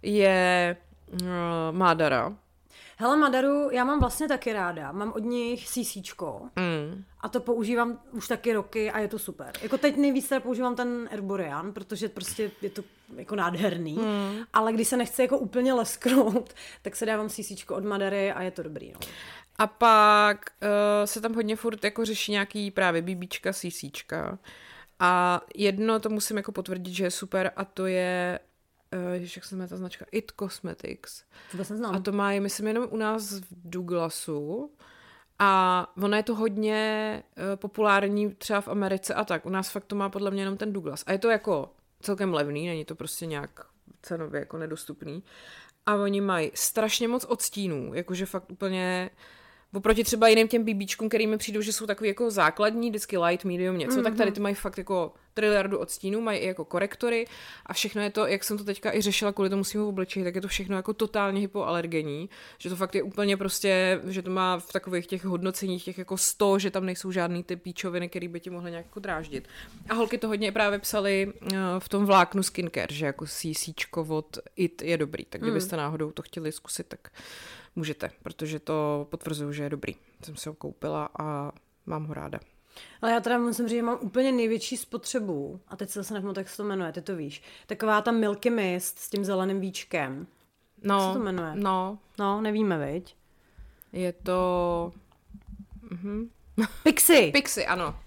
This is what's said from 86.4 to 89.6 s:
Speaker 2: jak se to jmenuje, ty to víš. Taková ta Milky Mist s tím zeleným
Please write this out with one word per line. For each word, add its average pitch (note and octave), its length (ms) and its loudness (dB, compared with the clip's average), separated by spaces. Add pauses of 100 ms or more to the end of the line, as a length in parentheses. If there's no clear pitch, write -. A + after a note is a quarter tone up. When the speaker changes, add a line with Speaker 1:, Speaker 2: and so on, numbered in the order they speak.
Speaker 2:
jak F#3+ 80 -8
se - 80 -16
to G#3 80 -6
jmenuje, F#3+ 280 -2
ty E3+ 100 -8
to F#3+ 140 -6
víš. D3 260 -8 (240)
Taková G#3+ 360 2
ta A#3 80 2
Milky A3 400 2
Mist F#3 480 0
s - 120 -12
tím G3+ 140 -2
zeleným F#3+ 360 0